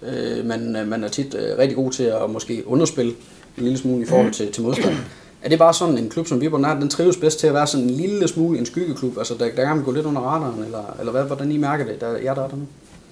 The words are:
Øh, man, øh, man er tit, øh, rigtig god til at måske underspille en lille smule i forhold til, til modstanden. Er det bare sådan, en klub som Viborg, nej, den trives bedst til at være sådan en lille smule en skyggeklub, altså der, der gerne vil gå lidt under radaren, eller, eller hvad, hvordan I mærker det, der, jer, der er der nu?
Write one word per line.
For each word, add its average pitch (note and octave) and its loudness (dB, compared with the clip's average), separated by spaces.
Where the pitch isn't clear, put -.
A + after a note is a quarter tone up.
Øh, A#2 -4
man, A2+ -4
øh, G#2+ -2
man A2 -2
er G#2 -4
tit, C3+ -4
øh, G#2+ -2
rigtig C3 4
god C3 0
til C3 -2
at A2 0
måske A2+ -6
underspille B2+ 2
en B2 -4
lille C3 2
smule B2+ 0
i - -4
forhold A#2+ 4
til, G#2 -4
til A#2 -6
modstanden. D3+ 0
Er - -4
det D#3+ 6
bare E3 8
sådan, E3 2
en A2+ -2
klub D#3+ -4
som B2+ 0
Viborg, D3+ 2
nej, D3 2
den C#3+ 0
trives F3 4
bedst D#3 2
til D#3+ 4
at D3 6
være C#3+ 4
sådan C3+ 0
en B2+ 2
lille F3+ 0
smule E3 2
en A#2+ -2
skyggeklub, C3+ -4
altså G#2+ -4
der, A#2 -2
der B2+ 0
gerne D3 2
vil D3 0
gå C3 0
lidt D3+ -2
under C#3+ -2
radaren, B2+ -2
eller, G#2+ -8
eller A2+ -4
hvad, C3 0
hvordan C#3 -2
I D3+ 0
mærker D3 0
det, G#2 -6
der, A#2 -4
jer, C3 -2
der C3+ -4
er C3+ -4
der C#3 -10
nu? C#3 -8